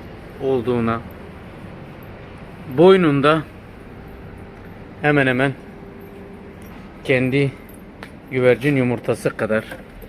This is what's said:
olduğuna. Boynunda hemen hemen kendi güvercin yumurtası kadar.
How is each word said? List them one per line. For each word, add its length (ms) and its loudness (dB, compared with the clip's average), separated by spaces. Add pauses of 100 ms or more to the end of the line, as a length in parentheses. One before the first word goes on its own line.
(440)
olduğuna. 580 0 (1800)
Boynunda 680 8 (1600)
hemen 260 6
hemen 260 2 (1500)
kendi 480 4 (800)
güvercin 440 4
yumurtası 600 0
kadar. 260 0 (460)